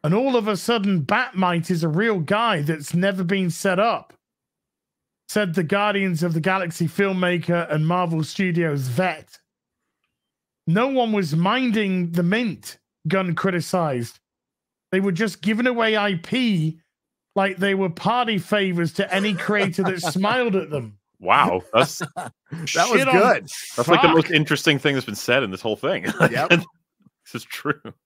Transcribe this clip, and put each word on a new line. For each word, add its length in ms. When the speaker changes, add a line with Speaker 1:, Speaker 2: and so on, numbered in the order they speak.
Speaker 1:
And 100
all 220
of 120
a 80
sudden, 460
Batmite 680
is 140
a 60
real 300
guy 420
that's 320
never 300
been 260
set 300
up, 340
said 260
the 100
Guardians 600
of 100
the 60
Galaxy 480
filmmaker 840
and 160
Marvel 360
Studios 640
vet. 520
No 200
one 240
was 240
minding 760
the 120
mint, 540
Gunn 280
criticized. 840
They 100
were 100
just 300
giving 260
away 300
I 180
P 640
like 220
they 180
were 140
party 480
favors 560
to 200
any 200
creator 500
that 180
Speaker 2:
<laughs> 120
Speaker 1:
smiled 420
at 160
them. 260
Speaker 3:
Wow, 420
that's 260
Speaker 2:
<laughs> 160
That 160
was 180
Speaker 1:
Shit 380
on 100
Speaker 2:
good. 300
Speaker 3:
that's, 100
like, 140
the 60
most 200
Speaker 1:
fuck. 80
Speaker 3:
interesting 440
thing 160
that's 100
been 100
said 280
in 80
this 100
whole 140
thing. 300
<laughs> 260
Speaker 2:
Yep. 180
Speaker 3:
This 840
is 80
true. 360